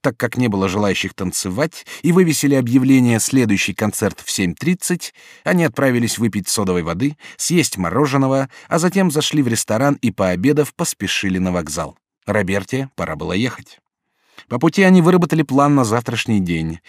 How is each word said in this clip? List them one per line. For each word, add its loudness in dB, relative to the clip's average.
так -2
как -4
не 0
было 0
желающих -2
танцевать, -6
и 2
вывесили 2
объявление 4
«Следующий 0
концерт -2
в -10
семь -2
тридцать», -4
они 2
отправились 0
выпить -2
содовой -2
воды, -4
съесть 0
мороженого, 0
а 0
затем 2
зашли 0
в 0
ресторан 0
и, 0
пообедав, 0
поспешили -4
на -2
вокзал. -6
Роберте -2
пора -6
было -6
ехать. -6
По -4
пути 2
они 8
выработали 4
план 2
на 4
завтрашний -2
день. -2